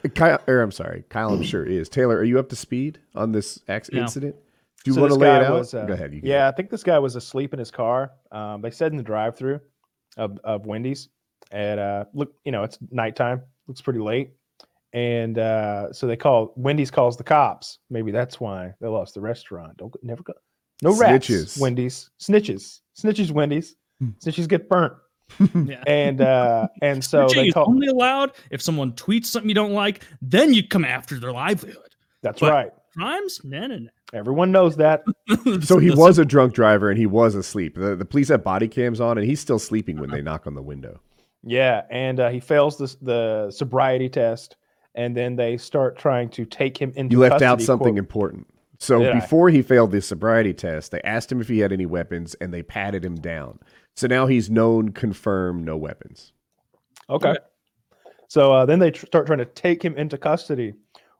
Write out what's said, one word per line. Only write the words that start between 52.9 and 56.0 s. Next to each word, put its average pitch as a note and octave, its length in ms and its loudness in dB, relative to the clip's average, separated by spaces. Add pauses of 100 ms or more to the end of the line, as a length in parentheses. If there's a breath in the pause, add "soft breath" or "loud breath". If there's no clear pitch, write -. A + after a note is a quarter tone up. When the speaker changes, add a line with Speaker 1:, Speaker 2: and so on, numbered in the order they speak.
Speaker 1:
him F2+ 120 -8
down. D#2 420 -12 (380 soft breath)
So C3 100 -4
now B2+ 200 2
he's A#2 240 2
known, A2+ 400 2
confirmed, F#2+ 720 -4
no D#2+ 120 -6
weapons. - 560 -14 (760)